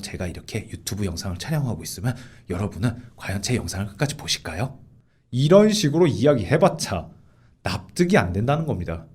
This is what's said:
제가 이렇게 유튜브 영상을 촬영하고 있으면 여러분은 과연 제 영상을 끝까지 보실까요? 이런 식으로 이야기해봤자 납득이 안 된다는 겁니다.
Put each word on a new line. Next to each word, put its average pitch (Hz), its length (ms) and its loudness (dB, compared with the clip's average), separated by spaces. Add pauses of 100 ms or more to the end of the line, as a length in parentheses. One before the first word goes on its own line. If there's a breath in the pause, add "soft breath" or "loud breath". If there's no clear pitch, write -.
제가 92 260 -8
이렇게 87 440 -8
유튜브 98 340 -8
영상을 87 340 -6
촬영하고 127 440 -4
있으면 95 340 -6 (340 loud breath)
여러분은 98 460 -4 (200 loud breath)
과연 101 260 -6
제 127 140 -2
영상을 92 320 -4
끝까지 143 280 -4
보실까요? - 640 -6 (520)
이런 180 420 8
식으로 165 340 4
이야기해봤자 127 1040 2 (520 soft breath)
납득이 175 540 0
안 98 160 4
된다는 131 340 0
겁니다. 87 480 -6